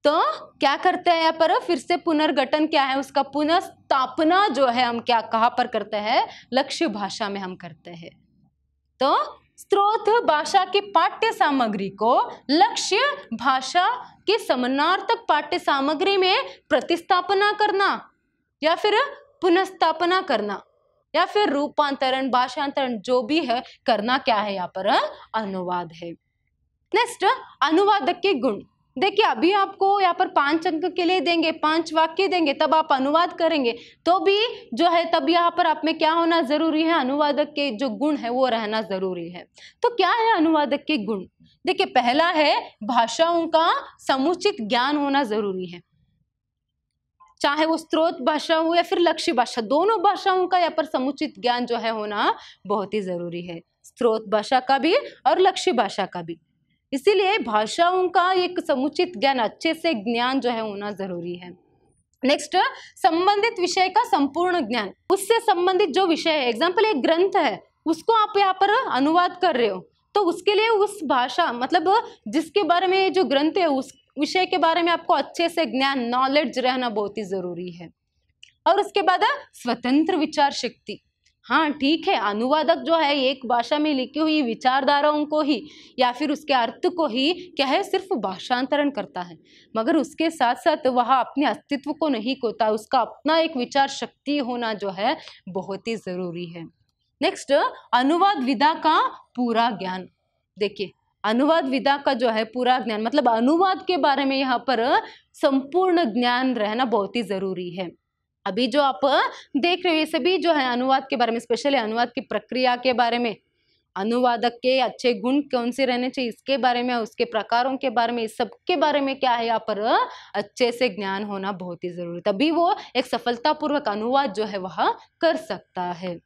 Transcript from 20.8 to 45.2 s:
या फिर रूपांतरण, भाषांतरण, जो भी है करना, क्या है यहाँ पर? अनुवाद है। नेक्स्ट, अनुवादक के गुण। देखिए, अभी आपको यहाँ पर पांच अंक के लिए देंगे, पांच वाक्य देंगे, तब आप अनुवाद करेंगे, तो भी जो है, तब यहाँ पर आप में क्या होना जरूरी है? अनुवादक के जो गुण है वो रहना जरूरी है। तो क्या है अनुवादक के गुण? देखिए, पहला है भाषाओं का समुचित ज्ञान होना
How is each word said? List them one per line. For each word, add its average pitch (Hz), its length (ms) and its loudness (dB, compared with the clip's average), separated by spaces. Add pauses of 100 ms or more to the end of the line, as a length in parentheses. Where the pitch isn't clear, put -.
या 330 120 2
फिर 415 240 2
रूपांतरण, 269 800 0
भाषांतरण, 254 680 -2
जो 247 240 0
भी 294 180 0
है 247 220 -2 (240)
करना, 240 320 2
क्या 240 180 0
है 202 180 -2
यहाँ 180 140 -4
पर? 190 200 -4 (460)
अनुवाद 180 600 -6
है। 170 180 -14 (800)
नेक्स्ट, 466 320 0 (380)
अनुवादक 392 540 2
के 392 200 0
गुण। 214 260 -2 (340)
देखिए, 392 300 2
अभी 285 260 2
आपको 392 480 0
यहाँ 349 140 2
पर - 140 0
पांच 320 380 0
अंक 320 200 -2
के 349 180 -2
लिए 370 160 2
देंगे, 330 320 0
पांच 320 420 -2
वाक्य 320 340 2
देंगे, 320 260 2
तब 302 200 2
आप 311 180 2
अनुवाद 302 400 2
करेंगे, 320 400 0 (340)
तो 359 140 4
भी 392 160 2 (380)
जो 339 160 2
है, 339 220 2
तब 320 180 0
यहाँ 339 200 4
पर 339 160 0
आप 311 180 0
में 320 140 0
क्या 320 140 2
होना 330 300 2
जरूरी 302 400 0
है? 330 100 2
अनुवादक 294 560 0
के 285 240 -2
जो 277 200 -2
गुण 285 240 -2
है 233 140 -6
वो 254 180 0
रहना 220 340 -2
जरूरी 185 480 -6
है। 175 140 -16 (380)
तो 480 140 0
क्या 370 160 2
है 453 200 2
अनुवादक 302 540 2
के 302 120 -2
गुण? 196 260 -4 (400)
देखिए, 370 240 0
पहला 254 420 2
है 311 240 2 (300)
भाषाओं 320 640 2
का 320 200 4 (320)
समुचित 320 640 0
ज्ञान 247 340 0
होना 285 280 0